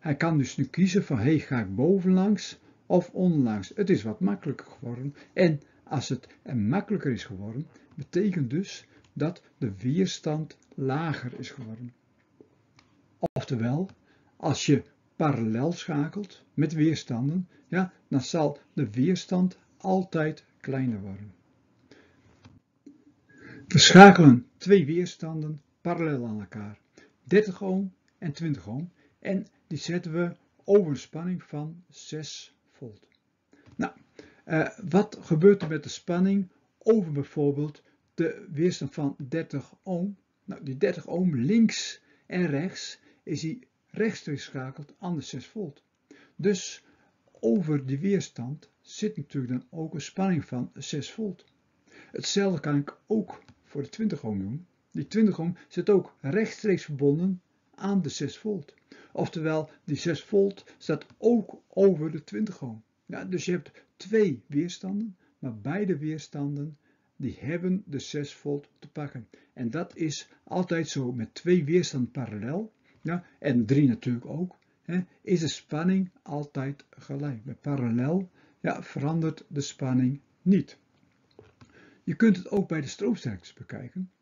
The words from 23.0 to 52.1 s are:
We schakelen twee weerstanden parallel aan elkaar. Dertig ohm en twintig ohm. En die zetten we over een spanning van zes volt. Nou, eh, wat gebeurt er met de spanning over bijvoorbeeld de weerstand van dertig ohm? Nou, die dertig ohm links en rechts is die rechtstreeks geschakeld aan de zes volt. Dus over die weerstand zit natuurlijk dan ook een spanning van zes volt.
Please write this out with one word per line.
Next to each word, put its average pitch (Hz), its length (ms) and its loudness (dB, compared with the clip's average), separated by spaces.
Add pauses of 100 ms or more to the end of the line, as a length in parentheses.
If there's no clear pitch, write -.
We - 100 8
schakelen 175 680 12 (100)
twee 180 300 6
weerstanden 160 760 -4 (180)
parallel 156 460 -2
aan 107 140 -6
elkaar. 104 380 -12 (440)
Dertig 202 400 2
ohm 190 240 -2 (320)
en 165 140 -6
twintig 131 360 -6
ohm. 135 160 -8 (340)
En - 280 -4 (200)
die 151 120 -6
zetten 170 340 -6
we 175 240 -2 (280)
over 196 260 4
een 131 60 -2
spanning 170 460 -8
van 160 460 -10
zes - 680 -14 (140)
volt. 107 360 -20 (720)
Nou, - 160 -4 (520)
eh, 160 240 0 (200)
wat 190 320 2
gebeurt 190 420 6
er 160 60 -4
met 156 140 -6
de 113 60 -14
spanning 185 600 0 (300)
over 208 340 2
bijvoorbeeld 143 720 -2 (320)
de - 380 -4
weerstand 160 420 -2
van 143 220 -4 (120)
dertig 151 540 -8
ohm? 185 280 -4 (340)
Nou, - 200 -14
die 131 120 -8
dertig 175 300 -2
ohm 175 280 0
links 190 680 2 (240)
en 180 200 -2
rechts - 540 -6 (220)
is - 180 -6
die - 260 -8 (200)
rechtstreeks 180 580 -6
geschakeld 135 540 -12
aan 180 160 -6
de 143 60 -4
zes 139 260 -12
volt. 185 360 -12 (540)
Dus - 480 -2 (560)
over 156 460 2
die 135 120 -2
weerstand 151 720 -4 (100)
zit - 360 -8
natuurlijk 135 360 -6
dan 123 140 -6 (140)
ook 160 140 -10
een 151 60 -8
spanning 190 440 -2
van 127 300 -6
zes - 360 -8
volt. 208 340 -8 (680)